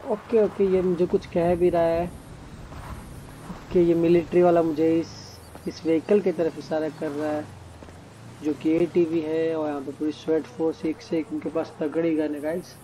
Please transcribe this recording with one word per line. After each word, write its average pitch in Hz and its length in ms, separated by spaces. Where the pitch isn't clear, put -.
ओके, 214 360
ओके, 202 220
ये 185 160
मुझे 180 260
कुछ 190 200
कह 175 280
भी 175 140
रहा 170 140
है। 165 220
ओके, - 1800
ये 170 140
मिलिट्री 170 460
वाला 170 220
मुझे 165 360
इस, 160 80
इस - 180
व्हीकल 165 360
की 185 100
तरफ 160 280
इशारा 156 320
कर 156 180
रहा 151 220
है, 151 140
जो 147 100
कि 160 200
एटीवी 165 480
है। 160 340
और 156 120
यहाँ 143 140
पे 139 100
पूरी 147 220
स्वैट 160 340
फोर्स, 160 380
एक 156 160
से 165 180
एक 151 140
उनके 156 160
पास 160 300
तगड़ी 160 360
गन 151 200
है 143 60
गाइस। 160 420